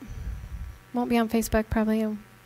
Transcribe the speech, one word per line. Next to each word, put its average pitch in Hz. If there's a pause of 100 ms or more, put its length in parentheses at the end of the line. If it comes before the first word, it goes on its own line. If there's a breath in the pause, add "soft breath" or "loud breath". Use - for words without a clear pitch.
(960 loud breath)
Won't 247
be 240
on 226
Facebook, 220
probably. 220
I 214 (300)